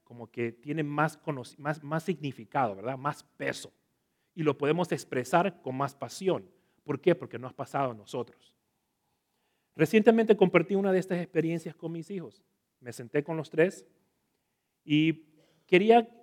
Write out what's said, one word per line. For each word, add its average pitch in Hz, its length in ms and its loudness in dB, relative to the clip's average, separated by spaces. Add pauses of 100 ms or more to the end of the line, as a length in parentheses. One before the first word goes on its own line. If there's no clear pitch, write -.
como 120 260 -18
que 117 220 -4
tiene 147 320 -6
más 147 320 -2
cono-, 139 260 -8 (160)
más, 151 240 -6
más 156 220 -6
significado, 135 720 -4
¿verdad? 120 200 -6
Más 143 280 -6
peso. - 480 -8 (600)
Y 165 120 -6
lo 147 120 2
podemos 160 360 0
expresar 165 680 0
con 131 160 -8
más 135 200 -4
pasión. 131 520 -4 (360)
¿Por 143 160 -4
qué? 170 160 4
Porque 120 240 -12
no 127 80 -12
has - 60 -20
pasado 139 360 -4
a 117 40 -10
nosotros. - 600 -12 (1200)
Recientemente 220 640 4
compartí 180 400 4
una 196 160 2
de 185 80 4
estas 185 180 -4
experiencias 165 560 -4
con 165 160 -10
mis 165 220 -12
hijos. 165 320 -12 (340)
Me 123 140 -14
senté 139 320 -4
con 165 120 -6
los 156 140 -6
tres 170 340 2 (1000)
y 156 400 2 (420)
quería 220 560 6